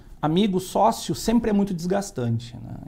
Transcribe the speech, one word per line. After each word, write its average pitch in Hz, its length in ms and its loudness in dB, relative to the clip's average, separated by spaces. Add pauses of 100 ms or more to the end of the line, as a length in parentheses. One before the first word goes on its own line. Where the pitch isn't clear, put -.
(200)
amigo, 180 400 2
sócio, 196 540 0
sempre 226 360 2
é - 20 2
muito 202 200 2
desgastante, 165 840 -4
né? - 200 -12 (120)